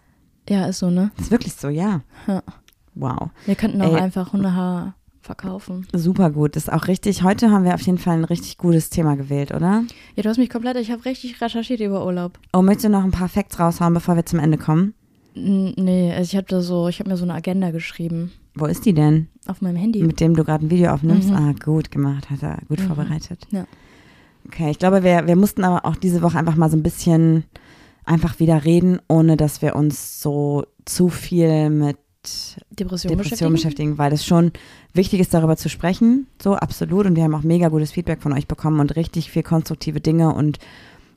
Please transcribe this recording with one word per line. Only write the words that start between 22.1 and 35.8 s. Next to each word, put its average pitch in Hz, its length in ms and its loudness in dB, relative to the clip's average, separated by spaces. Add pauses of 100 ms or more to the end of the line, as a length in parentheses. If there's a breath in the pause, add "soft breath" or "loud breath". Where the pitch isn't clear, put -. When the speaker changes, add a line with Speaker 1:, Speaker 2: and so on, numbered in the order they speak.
Speaker 2:
hat 139 120 -6
er 151 160 -6 (100)
gut 151 120 -4
Speaker 1:
Mhm. 190 60 -2
Speaker 2:
vorbereitet. 156 640 -6
Speaker 1:
Ja. 190 140 -4 (840 soft breath)
Speaker 2:
Okay, 156 240 -4
ich - 80 -4
glaube, 185 260 4
wir, 175 220 4
wir 170 100 4
mussten 202 280 2
aber 180 200 0
auch 156 120 -2
diese 175 260 0
Woche 165 160 2
einfach 165 180 0
mal 160 140 4
so 160 60 2
ein 156 60 2
bisschen 165 600 2 (600 soft breath)
einfach 165 360 -2
wieder 160 240 2
reden, 175 420 4
ohne 160 300 6
dass 151 260 0
wir 151 140 -2
uns - 440 -2
so 143 440 -2 (200)
zu 180 240 2
viel 160 640 2
mit 147 260 0 (760)
Speaker 1:
Depression 180 400 -6
Speaker 2:
Depression 170 60 0
Speaker 1:
beschäftigen? 170 360 0
Speaker 2:
beschäftigen, 151 460 -2
weil 143 140 2
es 151 140 -2
schon 170 260 4 (400 loud breath)
wichtig 185 280 0
ist, - 120 2
darüber 160 240 2
zu - 120 -8
sprechen, 233 580 0 (160)